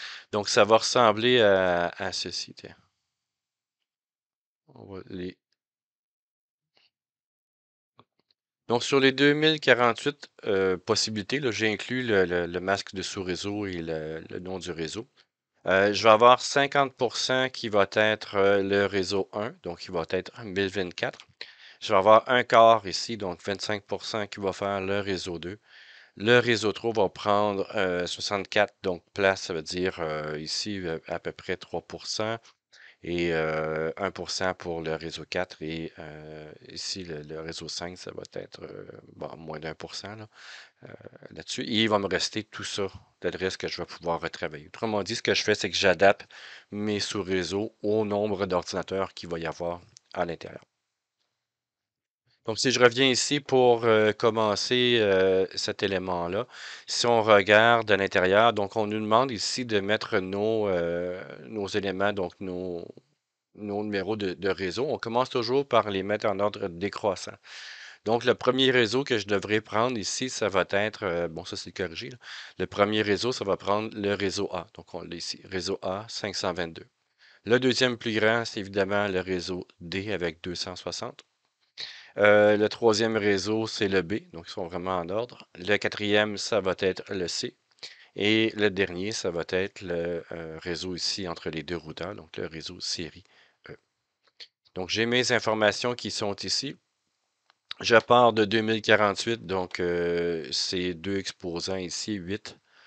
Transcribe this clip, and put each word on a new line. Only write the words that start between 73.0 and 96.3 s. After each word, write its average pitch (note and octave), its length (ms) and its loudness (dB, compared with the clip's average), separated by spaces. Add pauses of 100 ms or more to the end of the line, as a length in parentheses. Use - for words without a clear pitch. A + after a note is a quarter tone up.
réseau, G#2 300 0
ça A#2 120 -4
va F#2+ 140 0
prendre G#2+ 360 -2
le G2+ 200 -2
réseau G2 380 -4
A. E2+ 220 -6
Donc, - 200 -20
on E2+ 80 -10
l'a E2+ 120 -14
ici, - 300 -12
réseau F#2 380 -6
A, G2+ 260 -6
cinq G2+ 260 -8
cent F#2 200 -2
vingt-deux. E2 340 -8 (560)
Le A#2+ 160 4
deuxième B2+ 380 2
plus A2 200 -2
grand, A2+ 280 2
c'est - 140 -10
évidemment G2+ 480 0
le F#2 120 -2
réseau F2+ 480 -6 (120)
D F#2+ 300 -8
avec E2+ 320 -4
deux F2+ 120 -8
cent F2+ 200 -8
soixante. - 480 -10 (960)
Euh, G#2 380 8
le G#2 120 4
troisième A2+ 480 2
réseau, G#2 520 0
c'est - 200 -2
le F#2+ 140 2
B, F#2 300 -6
donc E2+ 160 -14
ils - 20 -16
sont F#2+ 160 -8
vraiment F2+ 320 -4
en E2+ 100 -6
ordre. A2 460 -6
Le G2 220 0
quatrième, G#2 600 0
ça G#2 220 0
va F#2 180 0
être F#2+ 340 -2
le F#2 160 -4
C. - 280 -8 (600)
Et A2 400 2
le G#2 120 4
dernier, F#2 440 -2
ça G#2 180 -4
va E2 180 -4
être F#2+ 320 -4
le, E2+ 520 -4
euh, D#2+ 280 -12
réseau F2 360 -8
ici F2+ 320 -6
entre - 220 -8
les D#2+ 120 -8
deux E2+ 140 -8
routeurs, E2 400 -10
donc D#2+ 200 -18
le - 100 -8
réseau D#2+ 340 -12
série F2 420 -8 (460)
E. - 80 -16 (1000)
Donc F#2 140 -6
j'ai G#2+ 180 0
mes A#2+ 240 2
informations A2 640 2
qui G#2+ 160 -8
sont G2+ 260 -4